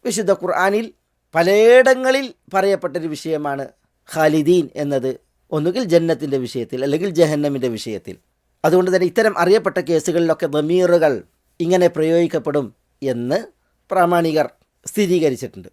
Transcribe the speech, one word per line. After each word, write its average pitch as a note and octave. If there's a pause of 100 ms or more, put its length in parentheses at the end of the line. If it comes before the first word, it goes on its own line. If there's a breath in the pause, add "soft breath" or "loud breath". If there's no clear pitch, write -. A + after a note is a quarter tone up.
വിശുദ്ധ A3+
ഖുർആനിൽ G3+ (500)
പലയിടങ്ങളിൽ B3+ (260)
പറയപ്പെട്ടൊരു F#3
വിഷയമാണ് D3 (440)
ഖാലിദീൻ D#3 (100)
എന്നത്, C3+ (400)
ഒന്നുകിൽ F3+
ജന്നത്തിൻ്റെ D#3+
വിഷയത്തിൽ B2
അല്ലെങ്കിൽ D#3+
ജഹന്നമിൻ്റെ D3
വിഷയത്തിൽ. G#2+ (480)
അതുകൊണ്ട് F3+
തന്നെ F3+
ഇത്തരം A3
അറിയപ്പെട്ട F3+
കേസുകളിലൊക്കെ E3
ദമീറുകൾ D#3+ (460)
ഇങ്ങനെ F3+
പ്രയോഗിക്കപ്പെടും D#3+ (360)
എന്ന് B2+ (540)
പ്രാമാണികർ E3+ (380)
സ്ഥിരീകരിച്ചിട്ടുണ്ട്. D3+